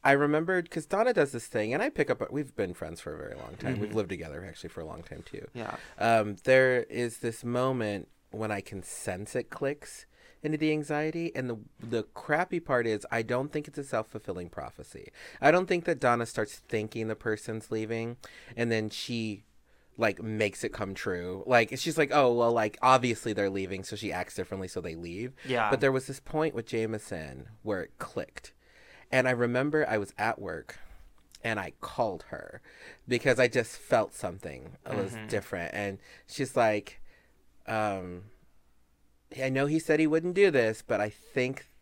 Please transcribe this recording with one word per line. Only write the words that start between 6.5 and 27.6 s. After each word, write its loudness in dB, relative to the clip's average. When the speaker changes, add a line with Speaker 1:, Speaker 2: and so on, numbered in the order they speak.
Speaker 1:
is -4
this -4
moment 0
when -4
I -2
can -10
sense -8
it -2
clicks -6
into -2
the 4
anxiety, -2
and -4
the, -4
the -2
crappy 0
part 2
is 0
I 0
don't -2
think -4
it's -12
a -6
self-fulfilling -4
prophecy. -12
I 8
don't 6
think 2
that 0
Donna 4
starts -4
thinking -4
the -2
person's -4
leaving, -4
and 0
then 2
she, -4
like, 2
makes 0
it -2
come -4
true. -4
Like, 4
she's -2
like, 4
"Oh, 6
well, 6
like, 2
obviously 6
they're 2
leaving," -4
so -8
she -4
acts -4
differently, -6
so -6
they -8
leave. -8
Speaker 2:
Yeah. 2
Speaker 1:
But 4
there 6
was 0
this -10
point -2
with -4
Jameson -4